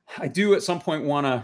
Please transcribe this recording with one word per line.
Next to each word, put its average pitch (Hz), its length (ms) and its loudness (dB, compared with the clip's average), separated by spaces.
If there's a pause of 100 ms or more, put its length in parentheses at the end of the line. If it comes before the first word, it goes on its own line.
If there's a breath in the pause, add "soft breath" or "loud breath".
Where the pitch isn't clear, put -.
(180)
I 165 120 -6
do 196 260 2
at - 80 2
some 175 160 -2
point 156 240 -4
wanna 139 400 0